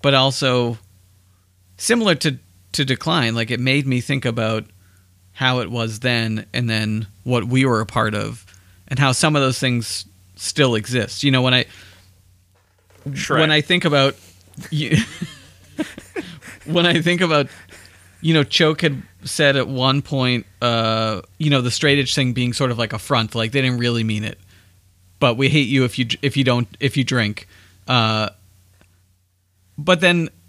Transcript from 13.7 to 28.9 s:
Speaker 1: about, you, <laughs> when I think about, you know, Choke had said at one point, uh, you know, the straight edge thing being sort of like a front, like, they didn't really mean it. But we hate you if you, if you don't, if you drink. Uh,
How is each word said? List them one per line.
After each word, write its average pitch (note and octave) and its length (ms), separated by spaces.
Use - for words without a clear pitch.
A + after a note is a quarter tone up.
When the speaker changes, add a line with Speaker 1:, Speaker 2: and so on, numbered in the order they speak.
Speaker 1:
about, C#3 300
you, D3 280
<laughs> - 880
when E3+ 200
I E3+ 160
think F3 200
about, D3+ 260
you E3 140
know, D3 80
Choke D#3 380
had C#3+ 200
said C#3+ 320
at C3 120
one C3 360
point, B2+ 420
uh, A2+ 600
you D3+ 100
know, C#3 120
the A#2+ 100
straight C#3+ 260
edge C3 160
thing B2+ 200
being B2 200
sort C3 160
of A#2 80
like A2+ 160
a G#2 60
front, A2+ 360
like, A2+ 160
they C3+ 100
didn't B2+ 180
really A#2 240
mean G#2+ 200
it. - 140
But B2 180
we C3+ 120
hate C#3+ 200
you C3 160
if A#2+ 120
you, B2+ 80
if C#3+ 160
you C#3 60
don't, A#2+ 240
if C3+ 180
you C3+ 60
drink. A2 440
Uh, A2 420